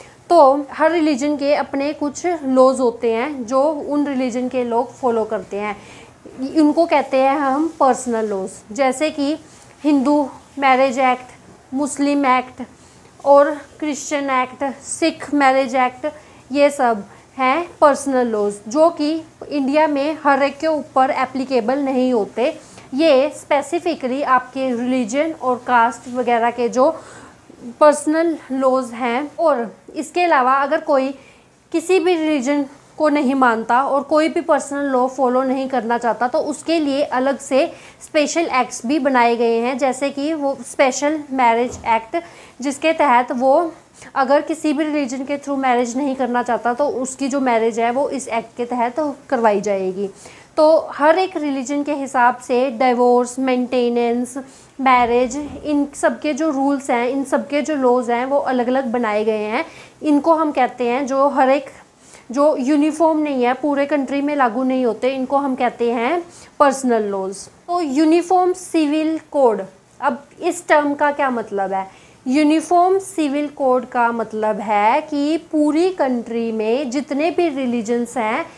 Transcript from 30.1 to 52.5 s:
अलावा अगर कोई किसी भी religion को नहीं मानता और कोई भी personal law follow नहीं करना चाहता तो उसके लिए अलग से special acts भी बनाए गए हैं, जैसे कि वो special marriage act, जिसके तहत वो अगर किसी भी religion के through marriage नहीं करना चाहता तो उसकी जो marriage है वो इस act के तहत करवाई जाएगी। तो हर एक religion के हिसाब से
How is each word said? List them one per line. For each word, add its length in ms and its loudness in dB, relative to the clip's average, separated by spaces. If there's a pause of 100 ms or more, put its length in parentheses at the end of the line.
अलावा 300 4
अगर 280 0
कोई 340 0 (560)
किसी 280 0
भी 140 2
religion 520 0 (320)
को 120 2
नहीं 260 0
मानता 480 2
और 200 0
कोई 260 2
भी 120 -2
personal 440 -2
law 220 0
follow 360 0
नहीं 260 -2
करना 280 -2
चाहता 300 -2
तो 120 -2
उसके 400 -2
लिए 240 0
अलग 360 -2
से 340 0 (300)
special 500 -2
acts 320 -4
भी 140 0
बनाए 360 2
गए 240 0
हैं, 180 -2
जैसे 320 -2
कि 240 -4
वो 240 -4 (140)
special 600 0
marriage 560 0
act, 360 -2 (380)
जिसके 320 0
तहत 380 2
वो 420 2 (420)
अगर 260 2
किसी 320 -2
भी 100 0
religion 420 -4
के 120 -4
through 200 -6
marriage 400 0
नहीं 180 -2
करना 280 -2
चाहता 300 -2
तो 140 -2
उसकी 400 -4
जो 120 -2
marriage 400 0
है 120 0
वो 180 -2
इस 180 -8
act 300 -6
के 80 -4
तहत 300 -2 (340)
करवाई 320 2
जाएगी। 480 -4 (480)
तो 360 4
हर 260 4
एक 180 -2
religion 460 -4
के 100 -4
हिसाब 440 0
से 340 -2